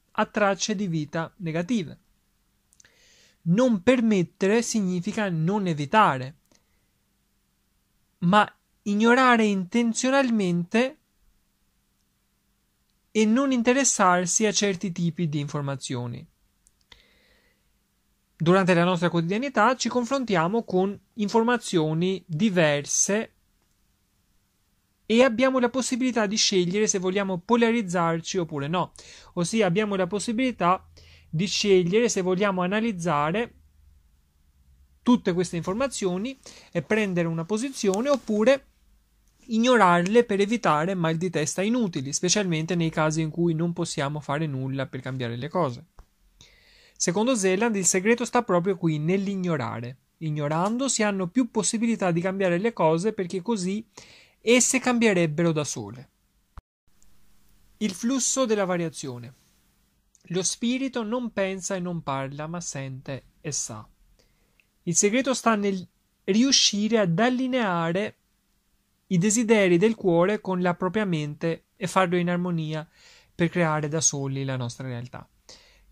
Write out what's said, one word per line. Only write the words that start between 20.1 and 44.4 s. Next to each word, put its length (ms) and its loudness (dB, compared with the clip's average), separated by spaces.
con 340 -2
informazioni 1120 0
diverse 1080 0
e 180 6
abbiamo 360 2
la 100 2
possibilità 580 -2
di 100 -4
scegliere 520 2
se 100 -2
vogliamo 400 -2
polarizzarci 1000 0
oppure 280 -4
no, 280 -4
ossia 320 0
abbiamo 280 0
la 120 0
possibilità 800 -2
di 180 -2
scegliere 640 2
se 140 -2
vogliamo 400 0
analizzare 920 -2
tutte 320 2
queste 220 -2
informazioni 800 -4
e 100 -2
prendere 460 0
una 160 -4
posizione 640 -2
oppure 600 2
ignorarle 800 4
per 160 -2
evitare 540 0
mal 220 0
di 140 -4
testa 320 -2
inutili, 500 -2
specialmente 640 -2
nei 160 0
casi 300 0
in 100 -2
cui 240 0
non 180 -2
possiamo 480 -6
fare 260 -4